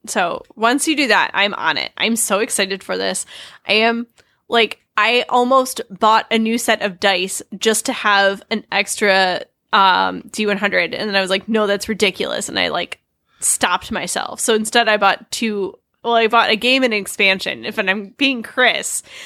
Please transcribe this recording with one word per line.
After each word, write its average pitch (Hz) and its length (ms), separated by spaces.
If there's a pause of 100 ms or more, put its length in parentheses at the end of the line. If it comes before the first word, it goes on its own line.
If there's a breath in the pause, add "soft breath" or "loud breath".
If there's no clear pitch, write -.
So 175 380 (100)
once 233 320
you 320 100
do 277 120
that, 196 260
I'm 202 200
on 156 220
it. 69 220
I'm 220 180
so 202 220
excited 196 460
for 185 120
this. 190 300 (400 loud breath)
I 196 80
am, 233 320 (420 soft breath)
like, 233 320 (160)
I 226 320
almost 254 520 (100)
bought 220 400
a 226 80
new 226 180
set 233 260
of 190 180
dice 190 420 (160)
just 220 280
to 262 60
have 196 580
an 220 200
extra, 190 720 (300)
um, 190 580
D 214 160
one 208 100
hundred. 185 380
And - 140
then 196 80
I 196 40
was 190 100
like, 190 180
"No, 220 180
that's 202 220
ridiculous." 190 600
And 202 100
I, 180 100
like, 175 320 (400)
stopped - 520
myself. - 480
So 233 140
instead 220 340
I 214 80
bought 196 340
two, 208 480 (240)
well, 233 120
I 226 140
bought 226 200
a 220 80
game 247 260
and 233 120
an 208 60
expansion. 190 680
If, 208 100
and 190 140
I'm 196 260
being 269 260
Chris, - 600 (240 loud breath)